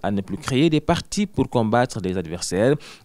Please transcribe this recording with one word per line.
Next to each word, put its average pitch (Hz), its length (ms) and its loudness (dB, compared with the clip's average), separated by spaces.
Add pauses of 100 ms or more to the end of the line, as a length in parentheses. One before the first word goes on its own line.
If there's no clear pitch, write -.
à - 80 -2
ne 101 120 0
plus 95 160 -8
créer 147 340 0
des 151 100 2
partis 185 460 -2
pour - 240 -2
combattre 117 500 2
des 92 160 -2
adversaires. 90 560 0 (320)